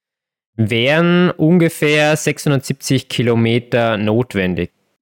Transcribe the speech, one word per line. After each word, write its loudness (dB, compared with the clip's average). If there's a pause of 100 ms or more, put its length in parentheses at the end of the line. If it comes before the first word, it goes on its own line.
(560)
wären 2
ungefähr 2
sechshundertsiebzig -4
Kilometer 0
notwendig. -2 (320)